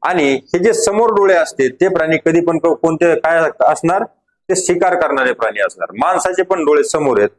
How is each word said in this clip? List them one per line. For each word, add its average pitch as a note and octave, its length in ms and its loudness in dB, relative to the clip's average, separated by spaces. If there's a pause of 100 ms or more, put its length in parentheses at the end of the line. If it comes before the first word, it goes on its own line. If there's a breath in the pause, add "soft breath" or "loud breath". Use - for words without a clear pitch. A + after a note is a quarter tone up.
आणि D#3 300 0 (120)
हे - 140 -4
जे G3+ 160 2
समोर A3 420 0
डोळे G3 180 4
असते D#3 360 0
ते F3 240 0
प्राणी D#3+ 300 0
कधी E3+ 220 2
पण E3 120 0
को-, E3 180 0
कोणते E3 440 0
काय E3 300 0 (140)
असणार? E3 400 0 (440)
ते F#3 80 0
शिकार F3+ 440 0
करणारे C#3 320 0
प्राणी G#2+ 280 -4
असणार. F2+ 380 -4
माणसाचे F3+ 440 -2
पण F3+ 220 -2
डोळे D3 200 2
समोर D3 340 0
आहेत G#3 200 2